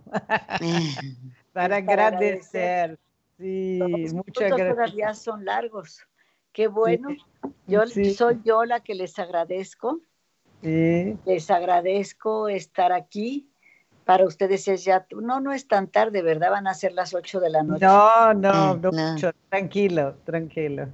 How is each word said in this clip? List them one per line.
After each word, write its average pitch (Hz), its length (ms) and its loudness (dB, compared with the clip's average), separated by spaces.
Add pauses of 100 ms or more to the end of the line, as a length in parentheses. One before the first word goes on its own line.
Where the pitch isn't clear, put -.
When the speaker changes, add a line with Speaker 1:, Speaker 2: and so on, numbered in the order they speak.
Speaker 1:
<laughs> 196 560 -6
Speaker 2:
Eh. 151 560 -4 (360)
Speaker 1:
Para 185 260 -2
Speaker 3:
Es 190 60 -8
para 202 220 2
Speaker 1:
agradecer. 185 840 -2
Speaker 3:
agradecer. 156 80 -18 (380)
Speaker 1:
Sí, 190 420 -6
Speaker 3:
Los 170 340 -4
Speaker 1:
muchas - 0 -
Speaker 3:
minutos 247 440 -2
Speaker 1:
gracias. 185 180 0
Speaker 3:
todavía 214 380 -2
son 214 320 -10
largos. 208 640 -8 (460)
Qué 214 140 0
bueno. 226 420 0
Speaker 1:
Sí. 294 80 -8 (500)
Speaker 3:
Yo, 208 200 2
Speaker 1:
Sí. 202 260 0
Speaker 3:
soy 240 320 2
yo 220 180 4
la 233 160 -2
que 214 160 -10
les 185 240 -8
agradezco. 185 800 -6 (640)
Speaker 1:
Sí. 170 640 0
Speaker 3:
Les 180 260 -2
agradezco 190 960 0
estar 180 460 -2
aquí. 214 560 -6 (560)
Para 185 200 6
ustedes 190 420 -2
es 190 180 -2
ya, 185 260 2
no, 240 300 -6
no 277 100 -6
es 262 160 -8
tan 190 200 0
tarde, 208 340 0
¿verdad? 165 300 0
Van 196 160 -2
a 190 60 -2
ser 180 200 -4
las 180 200 -4
ocho 185 260 -6
de 175 100 0
la 156 140 2
noche. 175 220 0
Speaker 1:
No, 214 480 8
no, 196 420 4
Speaker 2:
Eh, 170 60 -6
Speaker 1:
no, 185 100 2
Speaker 2:
no. 160 220 -2
Speaker 1:
mucho. 160 180 -2 (180)
Tranquilo, 175 680 0 (100)
tranquilo. 156 680 -6